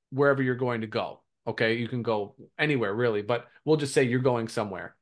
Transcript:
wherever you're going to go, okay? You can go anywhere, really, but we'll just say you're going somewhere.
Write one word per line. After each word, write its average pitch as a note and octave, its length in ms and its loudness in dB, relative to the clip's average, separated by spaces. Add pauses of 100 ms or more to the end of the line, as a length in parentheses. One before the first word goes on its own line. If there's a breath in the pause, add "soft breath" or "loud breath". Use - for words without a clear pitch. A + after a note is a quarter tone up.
(100)
wherever C3+ 320 4
you're B2+ 140 2
going B2 240 -2
to A2 60 -6
go, A2 360 -4 (240)
okay? A2+ 280 2
You A#2+ 120 -2
can A#2+ 160 -4
go G#2+ 320 -2 (240)
anywhere, C3 340 0
really, A2 300 0
but A#2 240 -2 (180 soft breath)
we'll D#3 120 4
just C#3+ 180 -4
say C#3+ 80 4
you're B2 160 2
going B2 300 0
somewhere. F#2+ 540 -6